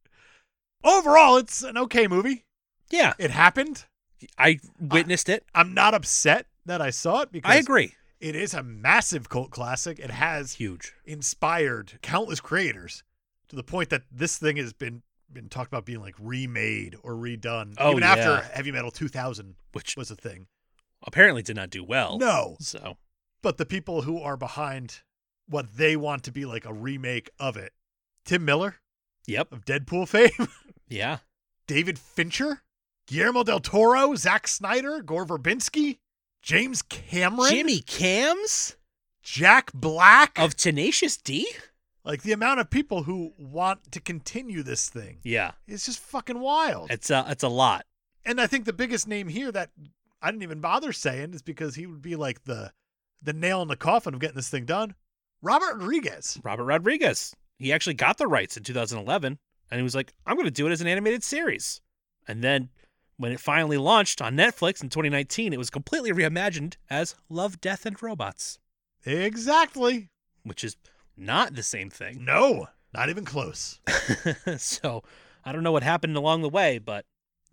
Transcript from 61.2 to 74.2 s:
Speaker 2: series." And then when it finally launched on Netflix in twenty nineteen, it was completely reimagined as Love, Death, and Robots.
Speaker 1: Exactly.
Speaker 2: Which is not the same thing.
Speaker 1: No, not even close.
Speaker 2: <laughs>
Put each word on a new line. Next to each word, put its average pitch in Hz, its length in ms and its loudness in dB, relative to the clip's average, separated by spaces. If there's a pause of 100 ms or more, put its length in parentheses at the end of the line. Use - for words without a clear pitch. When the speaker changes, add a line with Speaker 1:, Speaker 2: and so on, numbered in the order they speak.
Speaker 2:
series." 285 580 -4 (460)
And 113 160 -6
then 131 260 0 (480)
when 120 140 -4
it 123 80 -8
finally 151 380 0
launched 190 440 4
on 120 140 -4
Netflix 185 480 2
in 131 60 -10
twenty 156 200 -2
nineteen, 143 440 -2
it 131 60 -4
was 120 120 -8
completely 226 400 -4
reimagined 170 640 -2 (140)
as 156 260 -4 (140)
Love, 175 320 -6
Death, 190 260 -6
and 202 140 -10
Robots. 147 560 -8 (480)
Speaker 1:
Exactly. 233 1040 0 (340)
Speaker 2:
Which - 200 -12
is 110 140 -10 (380)
not 135 400 -2
the 113 80 -8
same 98 260 -8
thing. 117 340 -14
Speaker 1:
No, 170 440 2 (260)
not 120 160 -2
even 185 160 -8
close. 131 600 -10
Speaker 2:
<laughs> - 720 -2